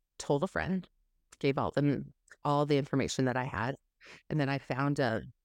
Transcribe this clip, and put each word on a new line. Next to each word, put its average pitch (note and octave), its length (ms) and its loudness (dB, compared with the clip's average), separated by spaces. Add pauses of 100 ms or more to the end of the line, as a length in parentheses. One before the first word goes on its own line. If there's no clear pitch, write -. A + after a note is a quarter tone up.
(180)
told C#3+ 260 0
a F#3+ 40 -2
friend, F3 400 -2 (520)
gave C#3 180 2
all A#2 140 0
them, C#3 420 0 (320)
all D3 200 2
the D3 120 2
information C3+ 480 0
that B2 120 0
I B2+ 80 -2
had. C3 300 -4 (540)
And D3+ 100 0
then C3+ 100 2
I C#3 80 0
found C#3 420 -2
a A2+ 240 2 (220)